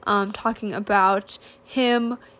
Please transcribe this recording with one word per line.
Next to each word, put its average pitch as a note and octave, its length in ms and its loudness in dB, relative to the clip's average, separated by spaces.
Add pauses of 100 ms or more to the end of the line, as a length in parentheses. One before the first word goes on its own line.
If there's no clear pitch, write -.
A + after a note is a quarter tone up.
um, G3+ 240 0
talking A3 420 -6
about G3 680 0 (260)
him, A#3+ 520 0 (240)